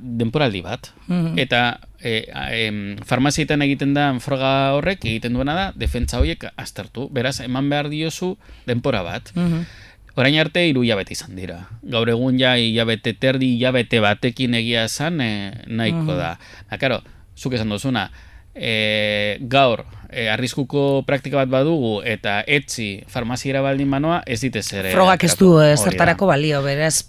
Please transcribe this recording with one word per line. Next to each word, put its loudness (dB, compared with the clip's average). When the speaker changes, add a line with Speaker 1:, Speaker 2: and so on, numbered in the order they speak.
Speaker 1:
denporaldi 0
bat. -10
Speaker 2:
Mhm. 0
Speaker 1:
Eta, 2
eh, -4
a-, -6
em, -4
farmazietan 0
egiten 0
da 2
froga 0
horrek -2
egiten -2
duena -2
da, -4
defentsa -2
horiek -2
aztertu. -10
Beraz, -2
eman -2
behar -2
diozu -4
denpora 0
bat. -8
Speaker 2:
Mhm. 0
Speaker 1:
Orain 4
arte 2
hiru 2
hilabete 0
izan -12
dira. -12
Gaur 0
egun 2
ja 4
hilabete 0
terdi, 2
hilabete 2
batekin 2
egia 0
esan, -2
eh, -4
nahiko 0
Speaker 2:
Mhm. -2
Speaker 1:
da. -4
Da, -6
karo, -2
zuk -6
esan -2
duzuna, -2
eh, -2
gaur, 2
eh, -4
arriskuko 0
praktika -2
bat 2
badugu 0
eta -2
etzi -2
farmaziera -4
baldin 0
banoa, 0
ez -4
dite -2
zer, -4
eh, 0
Speaker 2:
Frogak 4
ez 4
Speaker 1:
aterako. 4
Speaker 2:
du, 10
eh, 8
Speaker 1:
Hori 6
da. 0
Speaker 2:
zertarako 2
balio, 2
beraz, 0